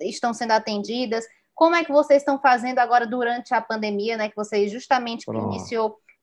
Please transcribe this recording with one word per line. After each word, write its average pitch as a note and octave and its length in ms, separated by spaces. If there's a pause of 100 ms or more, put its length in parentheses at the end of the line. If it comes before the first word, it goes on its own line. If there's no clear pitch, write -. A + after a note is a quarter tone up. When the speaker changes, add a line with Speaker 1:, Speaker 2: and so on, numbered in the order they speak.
Speaker 1:
estão A3 340
sendo A3+ 180
atendidas? A3 720 (300)
Como E4 200
é E4+ 100
que D#4 80
vocês C#4+ 280
estão C#4 180
fazendo B3+ 420
agora A#3+ 260
durante A#3+ 480
a A3+ 60
pandemia, G#3+ 560
né? G#3+ 120
Que - 80
você G#3 320
justamente A#3 560
Speaker 2:
Pronto. A2 220
Speaker 1:
iniciou G#3+ 500 (260)